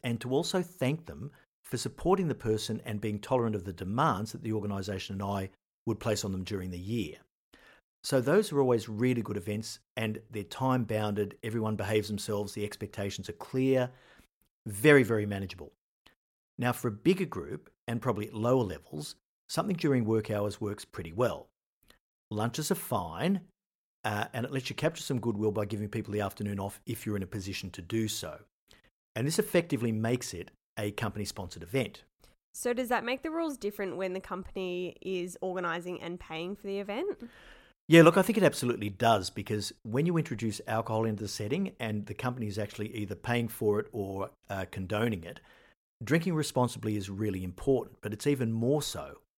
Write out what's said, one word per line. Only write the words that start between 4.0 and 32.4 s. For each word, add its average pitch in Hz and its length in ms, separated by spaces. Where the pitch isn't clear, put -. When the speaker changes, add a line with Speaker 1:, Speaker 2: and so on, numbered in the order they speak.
Speaker 1:
that - 100
the 110 100
organisation 101 640
and 98 80
I 98 280
would 110 120
place 107 260
on 101 60
them 92 140
during 92 260
the 87 80
year. 95 360
So 135 160
those 165 320
are 143 80
always 123 280
really 117 340
good 98 160
events, 104 400
and 107 240
they're 107 140
time-bounded. 107 1000
Everyone 110 320
behaves 104 340
themselves. 104 440
The 104 120
expectations 101 680
are - 20
clear. 131 580
Very, 127 360
very 107 220
manageable. 98 480
Now, 120 140
for - 160
a 110 40
bigger 180 320
group, 98 460
and 117 140
probably 107 260
at - 60
lower 120 280
levels, 76 540
something 180 260
during 139 300
work 110 260
hours 104 300
works 104 240
pretty 82 300
well. 104 340
Lunches 110 400
are 196 60
fine, 110 640
uh, 107 300
and 120 100
it 131 80
lets 131 160
you - 80
capture 160 260
some 131 160
goodwill 107 320
by 104 140
giving 104 240
people 107 240
the 104 80
afternoon 101 400
off 101 240
if - 220
you're 104 100
in 95 60
a 92 40
position 95 440
to - 120
do 110 240
so. 78 340
And 117 100
this 160 120
effectively 165 540
makes 113 420
it 87 160
a 104 120
company-sponsored 101 720
event. 101 400